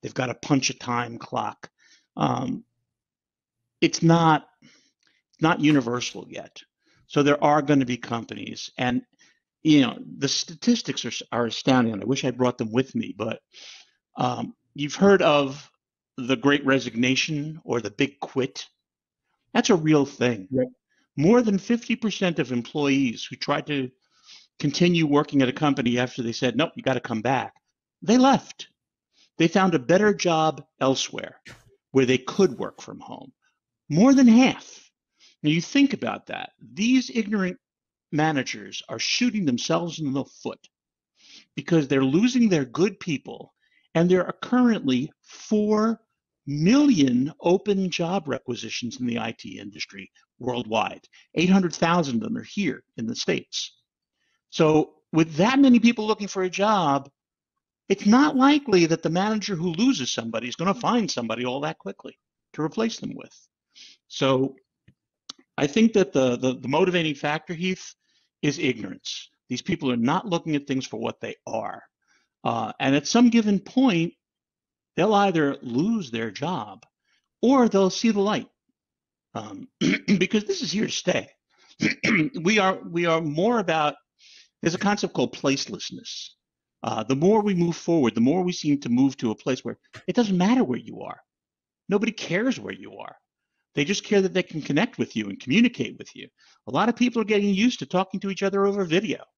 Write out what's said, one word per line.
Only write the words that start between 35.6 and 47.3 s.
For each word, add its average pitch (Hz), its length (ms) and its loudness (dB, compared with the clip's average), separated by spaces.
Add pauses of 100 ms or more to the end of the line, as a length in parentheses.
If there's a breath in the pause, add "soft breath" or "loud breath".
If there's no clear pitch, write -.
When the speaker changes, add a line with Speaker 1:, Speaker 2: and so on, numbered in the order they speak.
Speaker 1:
think 277 320 2
about 107 340 -6
that. - 240 -10 (240)
These 247 360 2
ignorant 202 480 -2 (520)
managers 131 800 -2
are 117 100 -10
shooting 214 460 -2
themselves 156 560 -2
in 143 120 -4
the 135 120 -4
foot - 440 -14 (840 soft breath)
because 151 320 0
they're 135 180 2
losing 226 440 4
their 160 160 2
good 175 340 -2
people, - 560 -10 (400)
and 170 160 4
there 180 160 4
are - 160 -8
currently 202 720 2 (100)
four 214 800 0 (500)
million 151 800 4 (120)